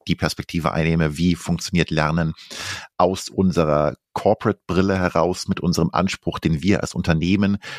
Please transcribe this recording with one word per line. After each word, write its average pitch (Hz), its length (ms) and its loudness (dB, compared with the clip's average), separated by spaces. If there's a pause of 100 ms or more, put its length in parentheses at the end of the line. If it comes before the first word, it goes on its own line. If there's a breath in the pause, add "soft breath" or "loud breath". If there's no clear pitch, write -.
die 82 80 0
Perspektive - 580 -2
einnehme, 80 440 0
wie 85 160 2
funktioniert 85 560 -2
Lernen 80 440 0 (640 loud breath)
aus 92 320 2
unserer 76 680 2 (180)
Corporate-Brille 190 840 0
heraus, 87 480 0
mit 95 140 -4
unserem 82 320 2
Anspruch, - 460 -2
den 80 220 0
wir 98 200 2
als - 120 -6
Unternehmen 90 640 2 (220 loud breath)